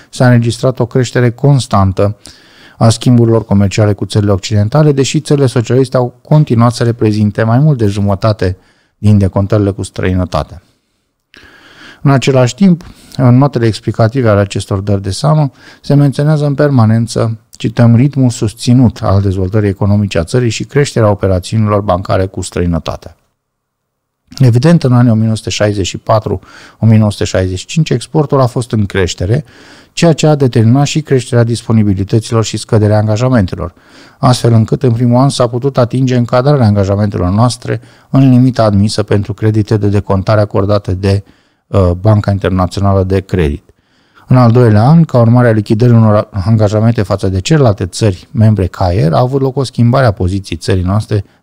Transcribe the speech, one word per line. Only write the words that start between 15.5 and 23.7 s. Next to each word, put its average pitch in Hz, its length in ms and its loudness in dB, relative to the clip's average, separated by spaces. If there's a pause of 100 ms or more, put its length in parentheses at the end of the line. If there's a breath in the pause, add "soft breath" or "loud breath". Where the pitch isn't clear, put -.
se 143 120 0
menționează 147 520 0
în 143 80 -2
permanență, 113 840 0 (120)
cităm, 117 460 0
„ritmul 131 340 2
susținut 120 720 0
al 98 180 0
dezvoltării 98 480 -2
economice 101 500 -2
a 82 60 -2
țării 123 260 -2
și - 140 -6
creșterea 127 460 0
operațiunilor 104 720 -2
bancare 98 460 -2
cu - 140 -10
străinătatea”. - 760 -6 (1200)